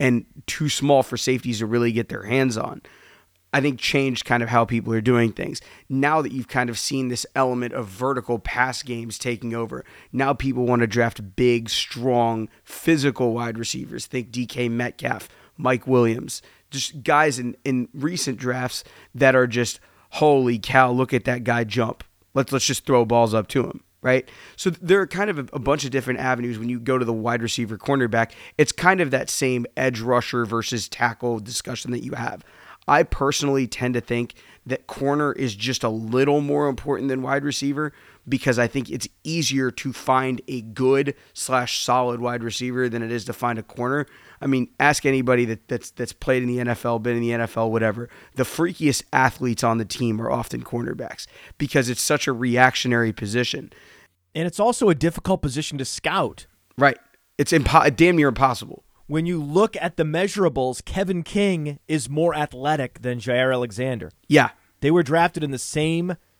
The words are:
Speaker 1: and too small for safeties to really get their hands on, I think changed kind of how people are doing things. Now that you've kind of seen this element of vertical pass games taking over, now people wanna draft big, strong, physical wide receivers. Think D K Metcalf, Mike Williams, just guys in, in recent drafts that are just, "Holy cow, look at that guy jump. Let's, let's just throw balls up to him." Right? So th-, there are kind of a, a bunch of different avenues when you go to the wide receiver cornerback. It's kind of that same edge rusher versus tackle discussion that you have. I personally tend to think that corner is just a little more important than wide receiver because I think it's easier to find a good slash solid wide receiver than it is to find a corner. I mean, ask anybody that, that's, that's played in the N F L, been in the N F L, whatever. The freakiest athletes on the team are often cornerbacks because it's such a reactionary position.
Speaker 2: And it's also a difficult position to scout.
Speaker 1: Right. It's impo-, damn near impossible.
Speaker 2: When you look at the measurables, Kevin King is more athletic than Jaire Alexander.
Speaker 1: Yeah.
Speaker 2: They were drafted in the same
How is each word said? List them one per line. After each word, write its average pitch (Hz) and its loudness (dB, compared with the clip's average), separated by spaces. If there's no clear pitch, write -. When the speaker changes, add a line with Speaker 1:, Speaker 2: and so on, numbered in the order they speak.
Speaker 1:
and 127 4
too - -2
small 139 4
for - -6
safeties 120 -2
to 113 -2
really 117 2
get 113 -2
their 101 -10
hands 123 2
on, - -8
I 143 2
think 135 -2
changed 135 0
kind 120 2
of 113 -6
how 117 4
people 113 -2
are 113 0
doing 117 4
things. - -8
Now 147 2
that 127 -4
you've 127 -6
kind 123 -2
of 113 -8
seen 135 -4
this 120 -6
element 123 0
of 120 -6
vertical 123 -2
pass 123 -2
games 117 -8
taking 117 -6
over, 117 -6
now 135 0
people 123 0
wanna 120 4
draft 107 -2
big, 120 2
strong, 117 0
physical 135 0
wide 117 -6
receivers. - -8
Think 123 -6
D 120 -4
K 123 -4
Metcalf, 120 -4
Mike 127 0
Williams, 120 2
just 139 -8
guys 147 4
in, 123 -6
in 127 0
recent 147 -4
drafts 123 -4
that 131 6
are 127 6
just, 117 -2
"Holy 127 4
cow, 131 4
look 127 0
at 123 0
that 123 -2
guy 120 0
jump. 113 -2
Let's, 135 0
let's 131 0
just - -2
throw 123 6
balls 117 4
up 107 0
to 131 0
him." - -10
Right? 127 2
So - -2
th-, 165 -8
there 190 4
are 185 0
kind 202 -2
of 160 -4
a, 127 -8
a 151 -6
bunch 135 0
of 131 -4
different 127 -2
avenues 120 -2
when 113 -6
you 123 -4
go 127 0
to 123 0
the 117 0
wide 117 -2
receiver 110 -4
cornerback. 117 2
It's 151 4
kind 185 2
of 151 2
that 127 -2
same 127 0
edge 131 0
rusher 120 0
versus 113 -4
tackle 117 -2
discussion 120 -8
that 120 -6
you - -8
have. 120 -8
I 147 6
personally 139 0
tend 123 -4
to 120 0
think 120 -4
that 131 -6
corner 143 -2
is 127 -4
just 120 -4
a 120 0
little 123 2
more 147 0
important 135 -2
than 131 -2
wide 139 -2
receiver 143 -4
because 123 0
I 120 2
think 123 -4
it's - -8
easier 135 -2
to 135 -8
find 131 0
a 127 -6
good 131 0
slash - -2
solid 123 0
wide 120 -4
receiver 123 -2
than 117 -4
it 113 -4
is 117 -4
to 123 -8
find 120 -2
a 110 -8
corner. 135 -4
I - -4
mean, 131 0
ask 147 4
anybody 127 4
that, 110 -6
that's, - -8
that's - -10
played 127 0
in 123 -2
the 123 -2
N 120 -2
F 120 -4
L, 117 0
been 117 0
in 117 0
the 117 0
N 117 0
F 113 -4
L, 113 0
whatever. 113 0
The 131 0
freakiest 160 0
athletes 127 0
on 117 2
the 113 -2
team 113 -2
are 113 -4
often 120 -4
cornerbacks - -8
because 135 0
it's 120 -4
such - 0
a 139 0
reactionary 120 2
position. 113 -4
Speaker 2:
And 160 -2
it's 175 -4
also 233 4
a 170 6
difficult 170 0
position 143 -4
to 131 -4
scout. 160 -4
Speaker 1:
Right. 135 6
It's - 2
impo-, 143 6
damn 170 6
near 147 6
impossible. 123 -2
Speaker 2:
When 160 -2
you 170 -2
look 180 2
at 165 -4
the 160 2
measurables, 156 0
Kevin 180 -4
King 170 -2
is 147 -2
more 156 2
athletic 143 -2
than 123 -2
Jaire 127 2
Alexander. 120 -4
Speaker 1:
Yeah. 143 6
Speaker 2:
They 147 2
were 175 4
drafted 165 2
in 147 -4
the 131 -6
same 165 -2